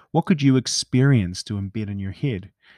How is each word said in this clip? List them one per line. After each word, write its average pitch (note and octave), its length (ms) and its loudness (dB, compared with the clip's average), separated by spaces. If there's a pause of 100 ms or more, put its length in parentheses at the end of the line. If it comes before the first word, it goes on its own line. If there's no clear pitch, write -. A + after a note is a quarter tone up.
(120)
what E3 160 0
could E3 120 2
you C3+ 160 4
experience B2+ 880 2
to G#2+ 120 -8
embed G2+ 340 -8
in G2+ 80 -8
your G2 140 -8
head G2 400 -6 (260)